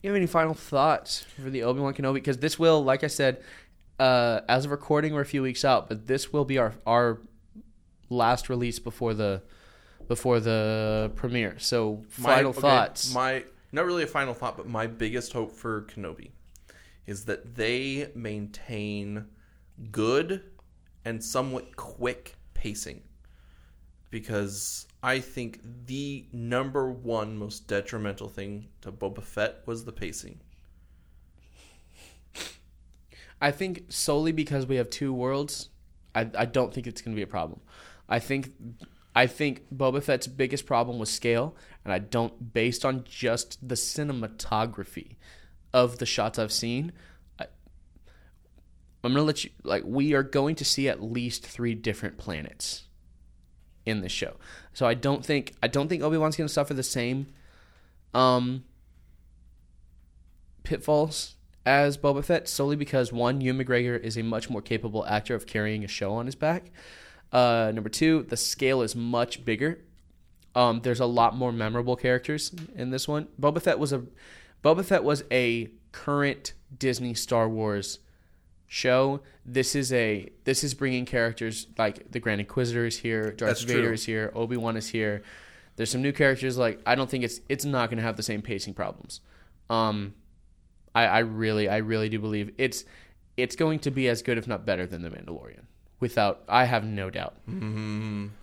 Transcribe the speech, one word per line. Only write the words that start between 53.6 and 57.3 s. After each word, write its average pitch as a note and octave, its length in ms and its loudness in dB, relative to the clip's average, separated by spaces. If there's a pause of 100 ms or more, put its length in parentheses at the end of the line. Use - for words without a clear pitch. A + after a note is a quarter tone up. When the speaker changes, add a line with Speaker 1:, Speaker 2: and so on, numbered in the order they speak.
Speaker 1:
in G#2+ 140 -2
this F#2 100 -6
show. - 240 -6 (380)
So C3 120 0
I A#2 80 4
don't C#3 320 0
think, C#3+ 280 -2 (100)
I A#2+ 40 0
don't C#3+ 200 0
think D#3+ 160 -2
Obi-Wan's D#3 320 2
gonna D#3 120 -2
suffer C#3+ 280 0
the C3 80 -2
same, C3 420 -2 (880)